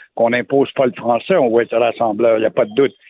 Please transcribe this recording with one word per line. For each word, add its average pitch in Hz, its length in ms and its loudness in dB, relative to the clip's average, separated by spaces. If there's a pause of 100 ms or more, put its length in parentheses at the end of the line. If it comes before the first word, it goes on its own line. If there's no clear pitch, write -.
(160)
qu'on 117 140 0
n'impose 123 420 0
pas 135 140 0
le 120 60 -2
français, 117 440 -2
on 120 180 2
va 117 80 4
être 117 140 -4
rassembleur, 113 640 0
il - 20 -2
n'y 113 60 0
a 101 40 -2
pas 123 140 0
de 107 100 -6
doute. 135 180 2 (180)